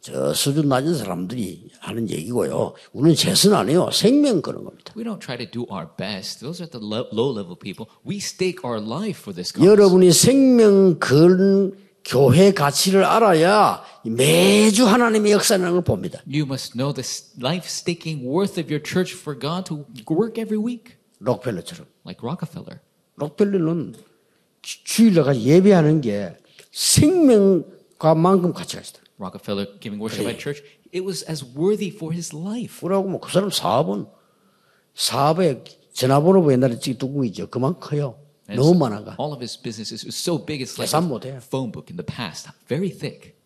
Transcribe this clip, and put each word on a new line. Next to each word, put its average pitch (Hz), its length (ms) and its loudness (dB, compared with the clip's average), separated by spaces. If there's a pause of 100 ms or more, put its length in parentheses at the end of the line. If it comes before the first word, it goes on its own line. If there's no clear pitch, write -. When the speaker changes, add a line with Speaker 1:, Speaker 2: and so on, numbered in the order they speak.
Speaker 1:
저 67 340 -4
수준 143 340 -2
낮은 139 260 0
사람들이 95 760 -8 (100)
하는 110 280 -8
얘기고요. 87 680 -4 (180)
우리는 147 240 4
최선 196 380 2
아니에요. 139 360 0
생명 262 520 2
거는 - 200 -10
겁니다. - 340 -20
Speaker 2:
We 220 80 -10
don't 220 160 -10
try 127 160 -10
to 120 140 -12
do 120 240 -8
our 85 220 -10
best. 95 440 -10
Those 170 220 -14
are 160 80 -16
the 127 140 -16
lo-, 107 280 -6
low-level 107 460 -4
people. 101 280 -14 (200)
We 202 120 -8
stake - 440 -6
our 120 160 -6
life 139 400 -8
for 101 160 -14
this 87 180 -12
cause. - 140 2
Speaker 1:
여러분이 185 460 6
생명 220 880 6
건 190 880 4 (160)
교회 143 500 6
가치를 185 500 2
알아야 185 800 4 (220)
매주 190 840 4
하나님의 220 460 2
역사라는 185 400 2
걸 180 100 0
봅니다. 101 440 -4
Speaker 2:
You 147 200 -4
must 131 260 -10
know 131 220 -4
the 127 100 -10
s-, - 340 -14
life-staking 165 840 -6
worth 185 340 -2
of 147 140 -6
your 151 100 -4
church 180 320 -4
for 143 240 -12
God 165 280 -6
to 147 180 -10 (240)
work 220 320 -2
every 214 240 -6
week. 247 300 -10 (260)
Speaker 1:
록펠러처럼. 98 680 -6 (200)
Speaker 2:
Like 90 160 -18
Rockefeller. - 580 -12 (360)
Speaker 1:
록펠러는 160 800 -2 (680)
주-, - 220 -16
주일날 196 400 4
가서 131 180 0
예배하는 160 580 4
게 101 340 -6 (360)
생명과만큼 190 1800 2
가치가 - 260 -12
있다. - 200 -20 (180)
Speaker 2:
Rockefeller 101 480 -8 (140)
giving 104 200 -12
worship 110 240 -8
Speaker 1:
그래. 117 80 -6
Speaker 2:
at - 80 -10
church, 143 220 -10 (320)
it 180 100 -6
was 185 240 -8
as 151 160 -8
worthy 175 460 -4
for 160 240 -10
his 170 200 -10
life. 202 460 -10
Speaker 1:
그러고 190 280 -2
뭐 160 120 -6
그 - 120 -16
사람 190 180 0
사업은, 165 560 -2 (880)
사업에 151 720 0 (280)
전화번호부 147 600 4
옛날에 127 260 2
찍-, 127 200 -6
뚜껑 135 280 -4
있죠. 90 240 -8
그만 131 300 -4
커요. 147 360 -6 (320)
Speaker 2:
And 101 140 -8
Speaker 1:
너무 151 140 6
Speaker 2:
so - 20 2
Speaker 1:
많아가. 107 420 -4
Speaker 2:
all 147 140 -8
of 123 80 -14
his - 180 -14
businesses 113 460 -12
was - 100 -12
so 170 220 -4
big, 151 260 -8
it's - 140 -16
like 120 100 -4
Speaker 1:
계산 156 160 0
Speaker 2:
a 175 40 -4
Speaker 1:
못 117 180 -8
해요. 135 160 -14
Speaker 2:
phone 131 280 -6
book - 200 -16
in 85 80 -14
the - 80 -10
past. - 420 -12 (200)
Very 175 200 -4
thick. - 460 -14 (120)